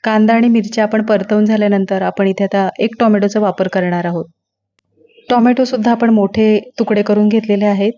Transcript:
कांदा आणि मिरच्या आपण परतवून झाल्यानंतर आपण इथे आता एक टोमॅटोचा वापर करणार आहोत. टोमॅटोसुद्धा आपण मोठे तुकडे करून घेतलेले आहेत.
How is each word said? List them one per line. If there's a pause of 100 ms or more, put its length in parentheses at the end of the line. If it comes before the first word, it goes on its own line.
कांदा
आणि
मिरच्या
आपण
परतवून
झाल्यानंतर
आपण
इथे
आता (100)
एक (100)
टोमॅटोचा
वापर
करणार
आहोत. (1040)
टोमॅटोसुद्धा
आपण
मोठे
तुकडे
करून
घेतलेले
आहेत.